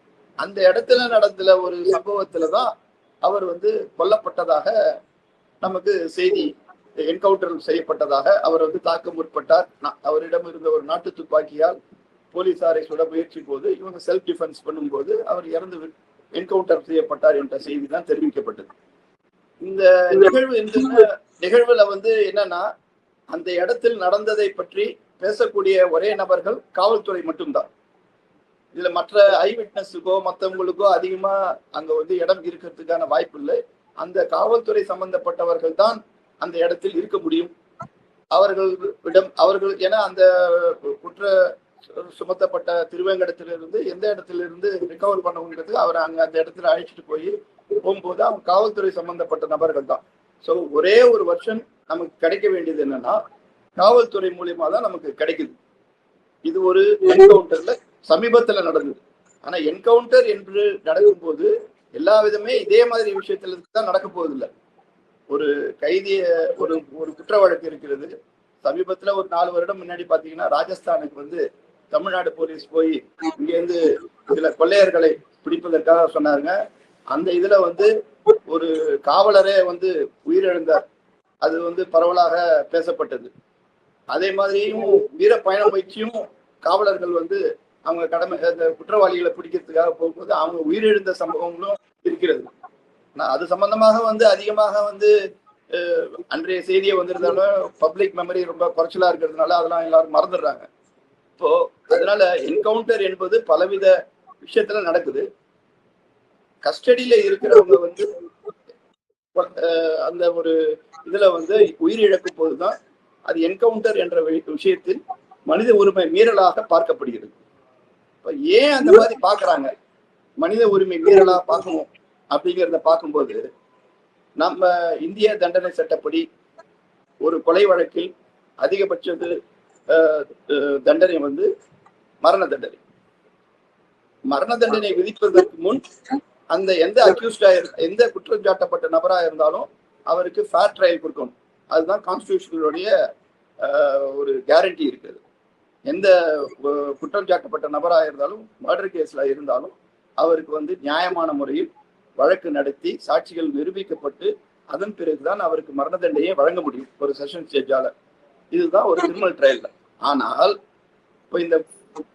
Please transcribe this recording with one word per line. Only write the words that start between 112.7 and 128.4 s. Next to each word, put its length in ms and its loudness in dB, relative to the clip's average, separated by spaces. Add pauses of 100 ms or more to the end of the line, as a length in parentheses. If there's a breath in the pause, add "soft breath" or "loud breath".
அது 200 -4
என்கவுண்டர் 540 0
என்ற 260 0
வி-, 300 -2
விஷயத்தில் 520 -2 (400)
மனித 300 2
உரிமை 320 4
மீறலாக 640 4
பார்க்கப்படுகிறது. 640 -2 (880)
இப்ப 160 -8
ஏன் 380 4
அந்த 200 4
மாதிரி 300 10
பாக்குறாங்க, 520 0 (600)
மனித 360 2
உரிமை 340 0
மீறலா 360 8
பார்க்கணும் 480 -4 (420)
அப்படிங்கிறத 480 -2
பார்க்கும்போது, 760 -2 (800)
நம்ம 640 0
இந்திய 380 -2
தண்டனை 340 -2
சட்டப்படி 600 -4 (880)
ஒரு 240 -2
கொலை 220 4
வழக்கில் 500 0 (420)